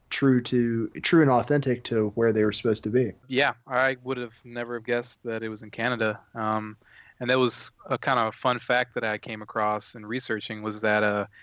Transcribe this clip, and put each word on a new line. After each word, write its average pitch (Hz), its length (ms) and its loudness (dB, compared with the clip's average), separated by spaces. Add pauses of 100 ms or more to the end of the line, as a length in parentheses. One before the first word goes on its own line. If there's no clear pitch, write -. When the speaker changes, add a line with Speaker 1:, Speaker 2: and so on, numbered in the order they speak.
Speaker 1:
true 131 320 4
to, 117 460 0 (140)
true 165 200 6
and 143 100 8
authentic 123 540 2
to 110 300 2
where 117 160 4
they 107 140 4
were 104 80 2
supposed 110 300 0
to 107 60 -4
be. 120 220 2 (160)
Speaker 2:
Yeah, 135 260 2 (140)
I 131 360 0
would 127 140 -6
have 120 280 -10
never 120 300 -8
have 113 100 -10
guessed 120 380 -2
that 113 200 -6
it 110 60 -6
was 107 140 -10
in 107 60 -18
Canada. 113 500 -2 (140)
Um, 107 440 -4 (420)
and 123 100 -4
that 131 100 4
was 123 320 0 (180)
a 131 80 -2
kind 131 220 0
of 110 160 0
fun 123 220 0
fact 123 380 -2
that 117 80 -2
I 107 140 -2
came 110 240 -12
across 107 540 -4
in 107 100 -16
researching 110 560 -6
was 107 200 -6
that, 107 220 4
uh, 104 220 0 (180)